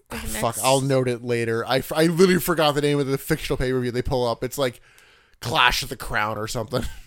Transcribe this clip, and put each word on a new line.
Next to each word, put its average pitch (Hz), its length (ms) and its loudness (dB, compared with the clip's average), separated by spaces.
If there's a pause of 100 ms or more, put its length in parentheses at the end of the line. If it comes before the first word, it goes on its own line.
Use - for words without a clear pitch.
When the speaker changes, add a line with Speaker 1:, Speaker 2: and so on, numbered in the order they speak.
(100)
Speaker 1:
The 117 60 -10
Speaker 2:
ah, 113 40 -10
fuck, - 220 -6
Speaker 1:
next 113 220 -2
Speaker 2:
I'll 135 180 4
note 131 260 2
it 120 160 -4
later. 117 420 0
I, 127 120 2
f-, 131 140 -4
I 160 140 4
literally 175 340 4
forgot 156 340 2
the 143 80 0
name 143 160 2
of 143 80 0
the 135 120 0
fictional - 380 -2
pay-per-view 127 340 -2
they 120 120 -2
pull 123 260 0
up. 117 160 -2
It's 127 140 -6
like 127 220 -2 (600)
Clash 123 420 2
of 127 60 -8
the 127 80 -8
Crown 107 420 -2
or 107 100 -4
something. 117 360 -4 (220)